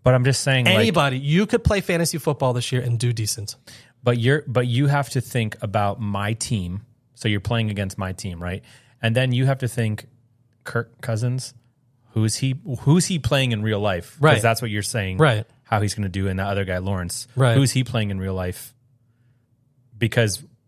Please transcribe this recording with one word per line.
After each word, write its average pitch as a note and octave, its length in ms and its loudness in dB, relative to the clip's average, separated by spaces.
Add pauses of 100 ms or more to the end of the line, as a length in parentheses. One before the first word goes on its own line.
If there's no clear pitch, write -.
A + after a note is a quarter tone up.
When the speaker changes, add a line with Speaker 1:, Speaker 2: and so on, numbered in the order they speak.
Speaker 1:
But B2+ 120 6
I'm B2 80 4
just C3 200 2
saying, C3 220 2
like F#3 100 4
Speaker 2:
Anybody, C#3 440 4
you D3+ 260 2
could A#3 180 0
play G3+ 180 2
fantasy E3+ 360 0
football C3 360 0
this A#2+ 180 -4
year B2 100 0
and A#2+ 180 0
do A#2+ 140 2
decent. G#2+ 420 -6 (480)
Speaker 1:
But A#2+ 140 2
you're, B2+ 300 2
but B2 200 0
you B2 200 2
have C#3+ 240 0
to B2+ 100 -2
think A2+ 400 -4
about G2+ 380 -2
my G2+ 340 -4
team. G2+ 480 -6 (340)
So - 120 -6
you're G2+ 140 -2
playing A2+ 280 -2
against G2 280 -6
my F#2+ 160 -6
team, F2 280 -10
right? F2+ 220 -8 (380)
And A2+ 140 2
then B2+ 180 2
you B2+ 120 2
have C3+ 140 2
to B2+ 80 -2
think, A2 380 -4 (580)
Kirk - 380 -8
Cousins, B2 520 -4 (580)
who's A2 260 0
he, C3 180 -2 (260)
who's E3 260 4
he F3+ 120 -2
playing C3 340 0
in G#2 80 -2
real G#2+ 180 0
life? F#2+ 360 -2
'Cause - 60 -10
Speaker 2:
Right. C#3 200 6
Speaker 1:
that's A2+ 200 2
what A#2 100 -4
you're G#2 120 -2
saying. F#2+ 340 -4
Speaker 2:
Right. B2 280 4 (180)
Speaker 1:
How G#2+ 180 0
he's G#2 140 0
gonna G2+ 140 -2
do, F#2+ 180 -2
and F#2+ 120 -2
the F#2+ 40 0
other G2+ 220 -2
guy, F#2 140 -4
Lawrence. F#2 560 -6
Speaker 2:
Right. B2 200 4
Speaker 1:
Who's C3+ 160 4
he B2+ 120 0
playing A2 260 -4
in F#2+ 100 -6
real F#2+ 140 -4
life? F2+ 400 -8 (1200)
Because A2 460 0 (240)